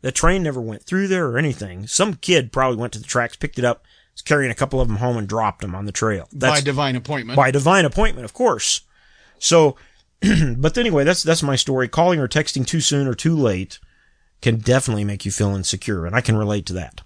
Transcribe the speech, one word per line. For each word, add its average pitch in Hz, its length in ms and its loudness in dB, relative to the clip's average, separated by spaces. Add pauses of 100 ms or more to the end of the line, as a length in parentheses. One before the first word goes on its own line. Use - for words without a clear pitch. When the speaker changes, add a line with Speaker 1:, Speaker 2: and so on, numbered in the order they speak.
Speaker 1:
The 131 100 -4
train 180 320 2
never 135 180 -4
went 110 220 -10
through 190 240 -2
there 180 220 0
or 117 100 -2
anything. 104 480 -4
Some 190 280 0
kid 139 360 0
probably 131 260 0
went 117 160 -6
to 107 60 -14
the 110 60 -16
tracks, 120 300 -2
picked - 220 -6
it 123 80 0
up, 120 180 0 (300)
was - 80 -20
carrying 139 300 2
a 110 40 -4
couple 131 240 -2
of 123 100 4
'em 104 80 0
home 120 200 0
and 107 100 -4
dropped 107 360 -2
'em 92 100 -8
on 98 120 -8
the 101 60 -8
trail. 101 400 -2
That's 143 280 0
Speaker 2:
By 139 40 -4
divine 135 320 -2
appointment. 123 400 -6
Speaker 1:
By 135 140 4
divine 156 360 4
appointment, 143 400 0
of - 80 -14
course. 190 480 0 (560)
So, 160 380 4 (460)
<clears throat> 160 360 2
but 151 200 2
anyway, 196 260 2
that's, 170 200 2
that's 160 200 2
my 139 120 0
story. 127 320 0
Calling 170 320 2
or 131 80 0
texting 143 380 -2
too 165 160 -2
soon 139 260 0
or 123 60 -2
too 160 240 0
late 98 420 0 (600)
can 117 160 2
definitely 113 480 0
make 101 180 -6
you 101 80 -4
feel 101 240 0
insecure, 95 500 -4
and 90 100 -6
I 123 60 4
can 110 140 2
relate 104 300 -2
to 92 80 -8
that. 82 320 -10